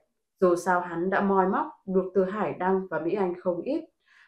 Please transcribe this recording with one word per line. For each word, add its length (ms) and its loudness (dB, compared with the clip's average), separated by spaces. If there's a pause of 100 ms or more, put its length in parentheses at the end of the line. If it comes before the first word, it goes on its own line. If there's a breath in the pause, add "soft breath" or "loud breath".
(400)
dù 160 4
sao 260 0
hắn 280 -4
đã 120 0
moi 260 4
móc 200 0 (180)
được 300 0
từ 100 4
Hải 280 -4
Đăng 340 0
và 120 -4
Mỹ 140 -2
Anh 280 0
không 200 -2
ít, 240 -4 (420 soft breath)